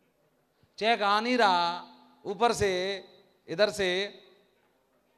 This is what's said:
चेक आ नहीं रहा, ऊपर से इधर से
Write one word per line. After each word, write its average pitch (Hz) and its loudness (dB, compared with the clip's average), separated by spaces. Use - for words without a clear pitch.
चेक 214 0
आ 208 2
नहीं 247 0
रहा, 175 2
ऊपर 208 0
से 190 -2
इधर 175 2
से 190 -2